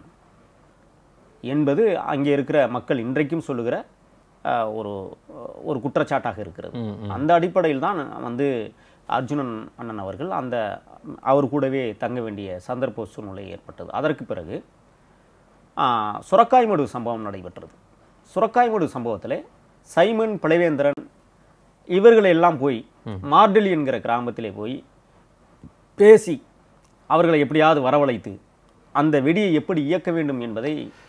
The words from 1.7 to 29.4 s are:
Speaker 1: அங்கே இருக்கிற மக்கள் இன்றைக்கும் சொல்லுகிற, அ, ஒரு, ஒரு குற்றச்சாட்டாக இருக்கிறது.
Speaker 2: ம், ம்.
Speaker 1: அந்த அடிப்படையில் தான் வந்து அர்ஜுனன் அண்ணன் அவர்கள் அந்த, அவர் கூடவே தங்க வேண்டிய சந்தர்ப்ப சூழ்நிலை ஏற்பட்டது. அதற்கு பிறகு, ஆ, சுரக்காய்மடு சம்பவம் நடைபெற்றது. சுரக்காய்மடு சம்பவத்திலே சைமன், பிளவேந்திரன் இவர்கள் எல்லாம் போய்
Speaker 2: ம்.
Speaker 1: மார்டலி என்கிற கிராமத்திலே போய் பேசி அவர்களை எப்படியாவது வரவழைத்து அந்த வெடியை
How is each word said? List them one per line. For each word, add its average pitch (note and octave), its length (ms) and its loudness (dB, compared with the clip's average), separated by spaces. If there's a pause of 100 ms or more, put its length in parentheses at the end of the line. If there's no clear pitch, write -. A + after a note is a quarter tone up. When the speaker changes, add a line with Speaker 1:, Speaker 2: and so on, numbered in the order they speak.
Speaker 1:
அங்கே C#3+ 320 -2
இருக்கிற C#3+ 360 0
மக்கள் B2 380 -4
இன்றைக்கும் D3 420 -4
சொல்லுகிற, B2 300 -4 (680)
அ, A#2 260 -2
ஒரு, G#2+ 220 -8 (680)
ஒரு C#3 160 -6
குற்றச்சாட்டாக B2+ 600 -2
இருக்கிறது. - 380 -14
Speaker 2:
ம், G#2+ 240 -8
ம். G#2 80 -8
Speaker 1:
அந்த C3 240 -2
அடிப்படையில் E3 540 2
தான் F#3+ 140 -4 (200)
வந்து B2 260 -4 (600)
அர்ஜுனன் C3 440 -4 (240)
அண்ணன் A2+ 240 -12
அவர்கள் G2 320 -10
அந்த, B2+ 240 -6 (640)
அவர் C#3 280 4
கூடவே C3+ 320 -2 (160)
தங்க B2 240 -6
வேண்டிய G2+ 380 -8
சந்தர்ப்ப B2 460 -6
சூழ்நிலை G2 440 -14
ஏற்பட்டது. F2+ 420 -18
அதற்கு C#3 340 -4
பிறகு, F2 300 -10 (1200)
ஆ, C#3 80 0 (460)
சுரக்காய்மடு A3 520 4
சம்பவம் A2+ 440 -6
நடைபெற்றது. F2+ 460 -14 (600)
சுரக்காய்மடு A3 580 2
சம்பவத்திலே A#2 440 -6 (520)
சைமன், A3 520 2
பிளவேந்திரன் D#3 600 2 (880)
இவர்கள் G#3 340 8
எல்லாம் E3+ 340 4
போய் B2+ 220 0 (240)
Speaker 2:
ம். G#2 160 -8 (120)
Speaker 1:
மார்டலி G3+ 380 6
என்கிற C#3 300 0
கிராமத்திலே A#2 520 -4
போய் G#2+ 240 -8 (1200)
பேசி G#3 400 8 (720)
அவர்களை E3 300 4
எப்படியாவது D3+ 420 4
வரவழைத்து B2+ 520 0 (600)
அந்த D3 260 2
வெடியை E3+ 320 0